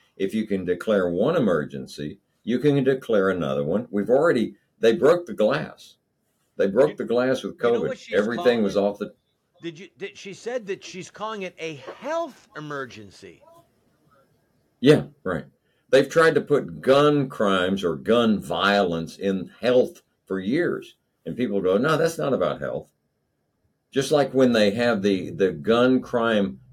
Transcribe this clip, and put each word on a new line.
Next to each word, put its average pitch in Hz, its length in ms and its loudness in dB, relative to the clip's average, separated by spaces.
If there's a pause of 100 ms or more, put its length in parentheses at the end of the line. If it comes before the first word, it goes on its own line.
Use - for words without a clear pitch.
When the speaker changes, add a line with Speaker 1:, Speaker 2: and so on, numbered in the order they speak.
(180)
Speaker 1:
if 95 160 -4
you 107 120 -2
can 95 200 -4
declare 90 440 0
one 117 280 0
emergency, 73 840 -4 (240)
you 123 160 -2
can 143 240 2
declare 113 460 0
another 71 340 -2
one. 92 260 -2
We've 101 200 -4
already, 135 480 2 (200)
they 113 160 4
broke 160 340 2
the 107 60 -12
glass. 117 600 -2 (640)
They 98 100 2
broke 123 220 2
Speaker 2:
You, 147 80 -8
Speaker 1:
the 110 80 -6
glass 123 360 0
with 95 220 -10
Speaker 2:
you 120 80 2
know 117 80 0
Speaker 1:
covid. - 80 -2
Speaker 2:
what - 100 -6
she's - 200 -4
Speaker 1:
Everything 107 260 -2
Speaker 2:
calling 120 200 2
Speaker 1:
was 98 120 -2
Speaker 2:
it? 101 40 2
Speaker 1:
off 101 200 -2
the - 140 -8 (480)
Speaker 2:
Did 160 180 -12
you, 190 80 -18 (100)
did, 156 200 -14
she 196 160 -16
said 226 340 -10
that 196 160 -8
she's - 260 -14
calling 214 340 -10
it 180 140 -12
a 160 180 -10
health 285 840 -10
emergency. 110 840 -14 (1400)
Speaker 1:
Yeah, 131 240 6 (180)
right. 87 220 -6 (440)
They've 139 200 4
tried 160 260 4
to 139 60 2
put - 400 -2
gun 143 480 4
crimes 95 520 0
or 85 140 -2
gun 107 460 2
violence 85 760 0
in 95 340 -4 (100)
health 123 400 2 (240)
for 95 120 -6
years. 120 600 -4 (280)
And 82 120 -10
people 101 240 -2
go, 92 160 2
"No, 147 180 2
that's 160 220 0
not 143 160 -2
about 87 260 -2
health." 65 300 -8 (1000)
Just 135 200 -2
like 143 220 2
when 127 180 4
they 107 200 4
have 117 300 0
the, 95 280 0
the 82 240 0
gun 120 480 2
crime 113 580 0 (140)